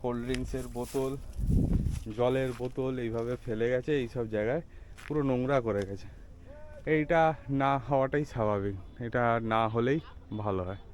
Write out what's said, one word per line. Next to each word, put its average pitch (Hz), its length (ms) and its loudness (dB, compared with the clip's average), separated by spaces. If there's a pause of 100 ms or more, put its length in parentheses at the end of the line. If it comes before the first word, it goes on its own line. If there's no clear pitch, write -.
কোল্ড 120 240 -2
ড্রিঙ্কসের 127 400 -2 (100)
বোতল, 131 360 -2 (1040)
জলের 127 320 2 (100)
বোতল 127 340 -2 (120)
এইভাবে 117 280 -2 (120)
ফেলে 113 280 0
গেছে 127 180 0 (100)
এই 120 140 -2
সব 120 100 -2 (100)
জায়গায়, 120 280 0 (420)
পুরো 147 240 0
নোংরা 127 280 2 (100)
করে 101 220 2
গেছে। 98 180 -8 (880)
এইটা 156 260 4 (400)
না 139 100 4 (160)
হওয়াটাই 139 460 2
স্বাভাবিক, 104 420 2 (320)
এটা 120 160 2 (300)
না 113 80 4 (120)
হলেই 123 260 4 (440)
ভালো 95 240 0
হয়। 98 140 -8 (120)